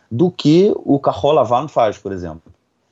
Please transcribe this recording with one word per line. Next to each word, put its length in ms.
do 220
que 400
o 140
Carola 420
Lavana 260
faz, 300
por 140
exemplo. 420